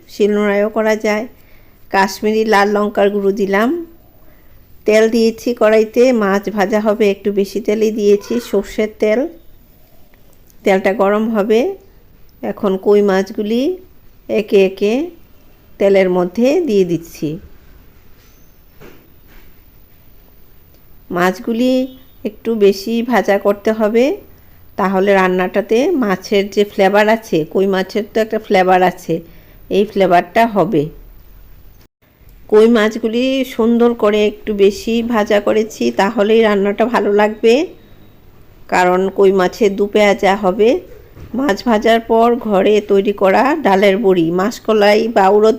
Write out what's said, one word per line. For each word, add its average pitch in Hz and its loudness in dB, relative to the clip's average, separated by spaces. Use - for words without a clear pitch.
শিলনোড়ায়ও 208 0
করা 220 -2
যায়। 214 -4
কাশ্মীরি 214 -2
লাল 202 2
লঙ্কার 208 0
গুঁড়ো 196 -2
দিলাম। 202 -2
তেল 220 2
দিয়েছি 226 0
কড়াইতে, 220 2
মাছ 202 0
ভাজা 208 -2
হবে, 214 0
একটু 196 -6
বেশি 202 -4
তেলই 214 0
দিয়েছি, 202 0
সর্ষের 214 -4
তেল। 220 0
তেলটা 190 0
গরম 208 0
হবে। 220 0
এখন 208 -4
কই 208 2
মাছগুলি 208 -2
একে 214 0
একে 202 -2
তেলের 196 2
মধ্যে 180 0
দিয়ে 202 2
দিচ্ছি। 165 -6
মাছগুলি 226 0
একটু 226 -8
বেশি 202 0
ভাজা 233 0
করতে 208 -2
হবে, 220 0
তাহলে 196 0
রান্নাটাতে 185 0
মাছের 202 -2
যে 208 0
ফ্লেভার 208 2
আছে, 220 -2
কই 196 0
মাছের 190 -4
তো - -16
একটা 220 -4
ফ্লেভার 185 2
আছে, 180 -2
এই 190 0
ফ্লেভারটা 180 0
হবে। 185 -2
কই 214 6
মাছগুলি 226 0
সুন্দর 233 2
করে 214 0
একটু 208 -6
বেশি 202 0
ভাজা 220 0
করেছি, 214 -2
তাহলেই 220 2
রান্নাটা 202 0
ভালো 208 -2
লাগবে, 214 2
কারণ 180 2
কই 196 4
মাছে 185 0
দু 202 -2
পেঁয়াজা 202 2
হবে। 208 0
মাছ 285 -2
ভাজার 226 2
পর 226 2
ঘরে 208 0
তৈরি 202 0
করা 202 2
ডালের 196 2
বড়ি, 190 2
মাসকলাই 208 0
বা 220 0
উড়দ 214 2